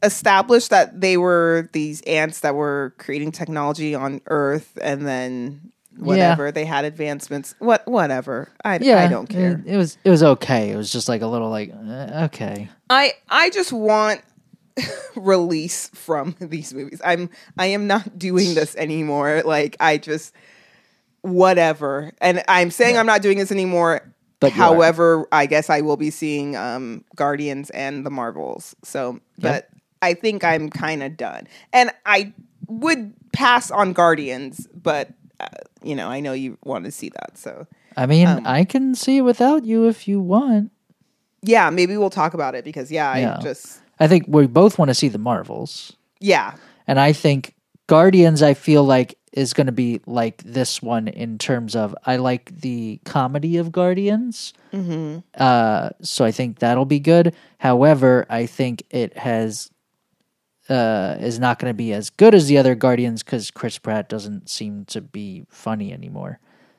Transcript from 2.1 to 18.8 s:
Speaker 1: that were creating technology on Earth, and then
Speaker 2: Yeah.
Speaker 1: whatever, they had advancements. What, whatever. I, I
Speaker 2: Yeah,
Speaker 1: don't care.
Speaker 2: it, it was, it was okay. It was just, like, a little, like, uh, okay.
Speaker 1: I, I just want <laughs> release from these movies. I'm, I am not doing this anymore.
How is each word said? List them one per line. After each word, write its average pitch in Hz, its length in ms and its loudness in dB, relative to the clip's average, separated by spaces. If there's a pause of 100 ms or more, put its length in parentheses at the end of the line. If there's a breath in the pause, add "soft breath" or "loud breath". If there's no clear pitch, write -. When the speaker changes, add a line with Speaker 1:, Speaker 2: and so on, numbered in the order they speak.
Speaker 1:
that 143 140 -2
were 143 420 -4
creating 147 360 -8
technology 151 640 -6
on 135 300 -8
Earth, 147 560 -4
and 143 260 -6
then 127 640 -8 (280)
Speaker 2:
Yeah. - 60 -12
Speaker 1:
whatever, 170 460 2
they 151 140 -6
had 147 200 -4
advancements. 147 720 -10
What, 226 300 0
whatever. 135 640 -4 (140)
I, 202 120 0
I 165 60 -2
Speaker 2:
Yeah, 208 280 6
Speaker 1:
don't 120 180 -2
care. 180 380 -2
Speaker 2:
it, 175 80 -6
it 202 40 0
was, 170 260 -2
it 190 80 6
was 156 100 8
okay. 127 480 4
It 104 60 -6
was 104 160 -8
just, 120 180 -6
like, 113 140 -2
a 113 40 -4
little, 113 220 -4
like, 107 240 -8
uh, 131 520 -8
okay. 101 440 -10 (200)
Speaker 1:
I, 269 240 2 (160)
I 320 200 2
just 370 240 -4
want 214 480 0 (560)
<laughs> - 380 -12
release 175 800 -2
from 160 440 -6
these 156 320 -12
movies. 139 320 -16
I'm, 175 280 -2 (260 soft breath)
I 185 160 -2
am 208 140 -4
not 202 320 -2
doing 180 340 0
this 156 220 -2
anymore. 151 680 -2